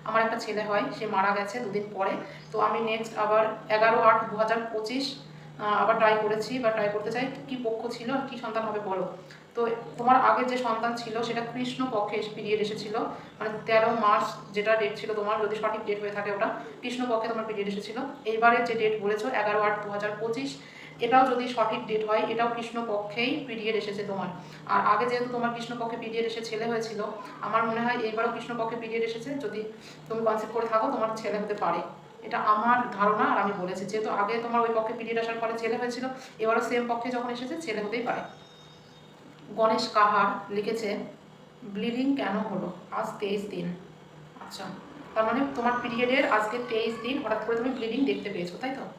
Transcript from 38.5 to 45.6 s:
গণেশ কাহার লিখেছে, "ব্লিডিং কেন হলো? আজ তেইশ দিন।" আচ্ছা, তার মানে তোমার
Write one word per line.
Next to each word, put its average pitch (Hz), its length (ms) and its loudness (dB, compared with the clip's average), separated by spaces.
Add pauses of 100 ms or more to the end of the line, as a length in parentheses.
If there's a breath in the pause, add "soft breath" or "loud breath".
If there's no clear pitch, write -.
গণেশ 226 380 4
কাহার 208 600 4
লিখেছে, 214 440 -2 (680)
"ব্লিডিং 233 520 0
কেন 202 220 -2
হলো? 175 340 -2 (180)
আজ 220 160 -4 (120)
তেইশ 202 320 -2
দিন।" 175 260 -6 (640)
আচ্ছা, - 240 -12 (500)
তার 220 100 4
মানে 254 220 2 (100)
তোমার 240 160 2 (100)